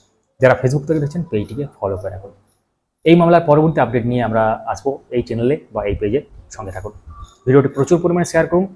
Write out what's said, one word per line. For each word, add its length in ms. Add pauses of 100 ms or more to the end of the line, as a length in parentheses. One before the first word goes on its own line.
(400)
যারা 220
Facebook 260
থেকে 120
দেখছেন 240
পেজটিকে 440 (120)
ফলো 180
করে 140
রাখুন। 200 (720)
এই 120
মামলার 260
পরবর্তী 380
আপডেট 260
নিয়ে 180
আমরা 420
আসবো 340 (100)
এই 120
চ্যানেলে 360 (140)
বা 140
এই 100
পেজে, 260 (300)
সঙ্গে 200
থাকুন। 200 (540)
ভিডিওটি 220
প্রচুর 340
পরিমাণে 240
শেয়ার 220
করুন 280